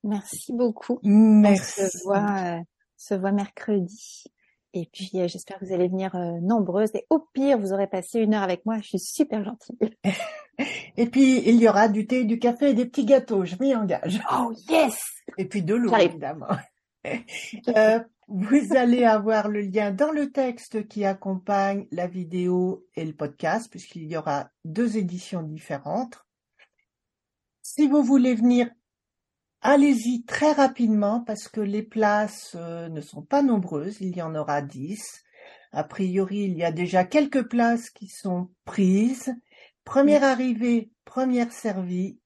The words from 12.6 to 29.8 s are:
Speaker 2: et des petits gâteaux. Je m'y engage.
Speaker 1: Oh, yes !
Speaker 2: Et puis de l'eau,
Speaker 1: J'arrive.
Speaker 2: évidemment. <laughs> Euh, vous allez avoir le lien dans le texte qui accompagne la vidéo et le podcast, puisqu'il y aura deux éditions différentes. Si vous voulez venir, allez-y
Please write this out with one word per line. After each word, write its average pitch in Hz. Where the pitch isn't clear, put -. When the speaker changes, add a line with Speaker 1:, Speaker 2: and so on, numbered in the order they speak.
Speaker 2:
et 254
des 240
petits 247
gâteaux. 226
Je 175
m'y 269
engage. 185
Speaker 1:
Oh, 247
yes ! 311
Speaker 2:
Et 190
puis 196
de 175
l'eau, 240
Speaker 1:
J'arrive. 190
Speaker 2:
évidemment. 147
<laughs> 185
Euh, 220
vous 214
allez 247
avoir 214
le 208
lien 202
dans 285
le 294
texte 240
qui 208
accompagne 196
la 175
vidéo 180
et 165
le 156
podcast, 160
puisqu'il 180
y 160
aura 151
deux 208
éditions 180
différentes. 156
Si -
vous 277
voulez 247
venir, 240
allez-y 247